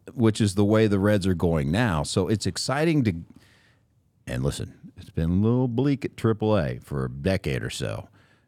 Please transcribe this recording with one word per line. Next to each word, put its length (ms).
which 260
is 140
the 100
way 220
the 140
Reds 260
are 80
going 380
now. 320
So 240
it's 180
exciting 560
to, 120
and 160
listen, 280
it's 140
been 200
a 120
little 240
bleak 380
at 120
triple 400
A 220
for 280
a 40
decade 540
or 60
so. 380